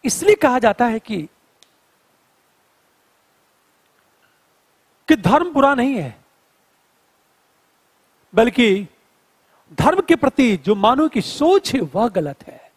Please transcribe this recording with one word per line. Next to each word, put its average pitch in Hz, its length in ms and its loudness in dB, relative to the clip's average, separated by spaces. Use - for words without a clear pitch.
इसलिए 381 320 2
कहा 254 240 0
जाता 226 260 0
है 226 140 -4
कि, 175 300 -10
कि 311 80 4
धर्म 294 380 0
बुरा 277 220 2
नहीं 254 180 -4
है, 143 260 -10
बल्कि 214 520 2
धर्म 320 280 0
के 330 140 2
प्रति 247 420 0
जो 202 180 -2
मानव 247 320 0
की 254 140 -4
सोच - 540 0
है 269 60 -2
वह 185 260 -4
गलत 165 400 -6
है। - 300 -20